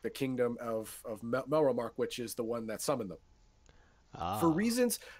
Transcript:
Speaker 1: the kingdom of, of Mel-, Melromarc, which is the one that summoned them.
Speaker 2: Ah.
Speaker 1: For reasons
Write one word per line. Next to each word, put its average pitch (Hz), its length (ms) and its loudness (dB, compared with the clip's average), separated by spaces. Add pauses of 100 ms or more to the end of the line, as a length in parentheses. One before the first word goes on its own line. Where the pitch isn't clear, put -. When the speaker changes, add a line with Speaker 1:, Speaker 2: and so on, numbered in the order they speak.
Speaker 1:
the 113 60 -2
kingdom 123 500 0
of, 110 460 -4
of 113 180 -8
Mel-, 127 260 -2
Melromarc, 127 460 4
which 120 240 -2
is 117 160 -6
the 120 80 -2
one 113 240 -2
that 107 140 -4
summoned 117 300 -2
them. 80 60 -12 (960)
Speaker 2:
Ah. 92 260 -4
Speaker 1:
For 165 100 6
reasons 226 500 4 (200)